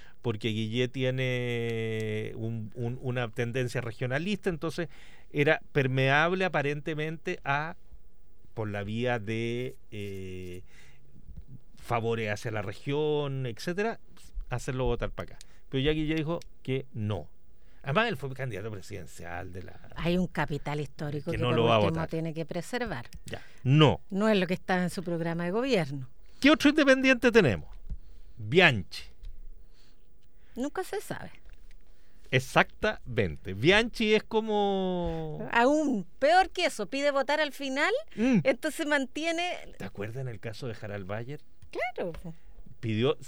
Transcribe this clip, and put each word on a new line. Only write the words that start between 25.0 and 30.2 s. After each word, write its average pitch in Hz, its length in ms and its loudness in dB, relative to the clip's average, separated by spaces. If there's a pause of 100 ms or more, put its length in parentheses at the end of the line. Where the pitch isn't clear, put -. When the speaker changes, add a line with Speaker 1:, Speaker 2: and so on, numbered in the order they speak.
Speaker 2:
programa 170 420 -2
de 175 60 -2
gobierno. 180 580 0 (320)
Speaker 1:
¿Qué 277 100 10
otro 302 200 8
independiente 262 640 6
tenemos? 131 360 6 (680)
Bianchi. 117 680 6 (1500)